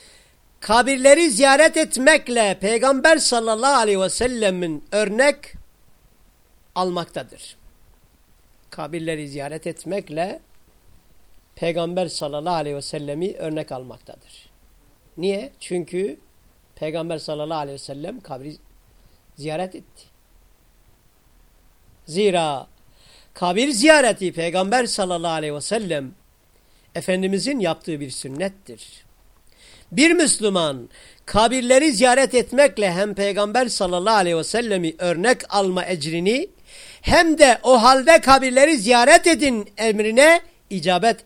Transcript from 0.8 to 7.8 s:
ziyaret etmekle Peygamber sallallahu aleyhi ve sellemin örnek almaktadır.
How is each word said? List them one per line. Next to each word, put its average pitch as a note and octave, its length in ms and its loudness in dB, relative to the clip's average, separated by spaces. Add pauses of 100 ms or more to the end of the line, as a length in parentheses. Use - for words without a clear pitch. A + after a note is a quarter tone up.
ziyaret C#4 460 4
etmekle B3 840 2
Peygamber C4 560 2
sallallahu A#3 600 0
aleyhi G#3 240 0
ve F#3 80 0
sellemin F#3 840 -4
örnek G#3+ 600 -2 (1200)
almaktadır. F3 800 -8 (1120)